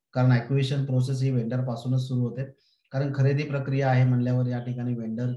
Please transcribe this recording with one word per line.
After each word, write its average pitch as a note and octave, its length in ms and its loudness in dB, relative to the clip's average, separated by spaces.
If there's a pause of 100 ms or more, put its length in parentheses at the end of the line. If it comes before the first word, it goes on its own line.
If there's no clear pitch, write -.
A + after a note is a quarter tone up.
(120)
कारण B2+ 200 4
acquisition C3+ 520 2
process C3 380 0
ही C3+ 80 2
vendor B2 340 -2
पासूनच B2 360 -2
सुरू B2+ 200 -2
होते, B2 240 -4 (460)
कारण C#3 240 -2
खरेदी C#3 280 2
प्रक्रिया C#3 480 -2
आहे B2+ 140 6
म्हणल्यावर B2+ 420 2
या B2 120 -4
ठिकाणी B2 360 -4
vendor A2+ 420 -4